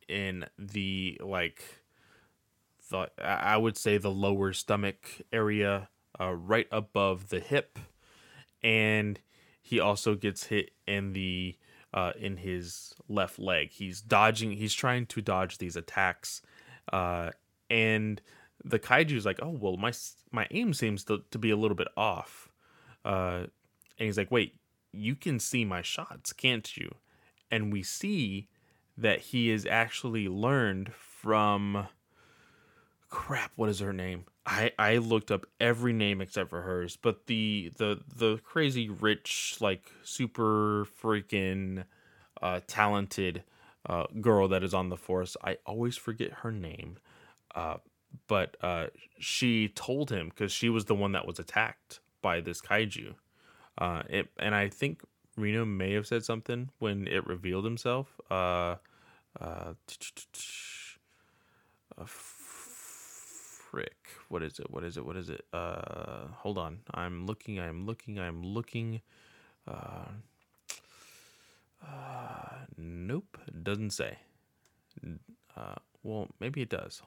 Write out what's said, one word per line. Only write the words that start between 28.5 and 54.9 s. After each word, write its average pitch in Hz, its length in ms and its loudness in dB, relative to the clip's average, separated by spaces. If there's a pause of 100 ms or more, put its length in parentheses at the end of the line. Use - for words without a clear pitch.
that 110 220 4
he 117 300 2
is 107 160 2
actually 113 600 2
learned 101 680 2
from 101 920 2 (1300)
crap, - 420 -4
what 110 140 2
is 98 100 0
her 101 140 -2
name? 92 320 -4 (180)
I, 107 360 2
I 110 180 6
looked 113 320 2
up 98 160 0 (140)
every 120 340 4
name 101 260 2
except 95 300 -4
for 87 140 -6
hers, 90 360 -2
but - 280 0
the, 107 500 0
the, 104 240 2 (160)
the 113 220 4
crazy 131 500 0
rich, - 720 2
like, 98 300 2 (120)
super 107 840 2 (120)
freaking, 95 840 0 (560)
uh, 90 240 0
talented, 98 800 2 (420)
uh, 87 200 0 (140)
girl 104 280 6
that 92 160 4
is 95 100 0
on 92 160 2
the 90 80 -4
force. 92 460 -2
I - 240 -4
always 120 280 -2
forget - 360 -6 (100)
her 113 100 -4
name. 90 460 -8 (560)
Uh, 80 220 -4 (520)
but, 95 360 2
uh, 85 240 -2 (320)
she 113 500 2
told 139 400 -4
him, 90 220 -4
'cause 98 200 -2
she - 180 0
was 113 160 2
the 107 100 4
one 101 160 2
that 95 160 -2
was 87 100 -8
attacked - 640 -2 (240)
by 87 180 2
this 85 200 -8
kaiju. 104 520 0 (640)
Uh, 87 320 0
it, 95 300 0
and 104 160 2
I 101 140 2
think 143 340 -4 (340)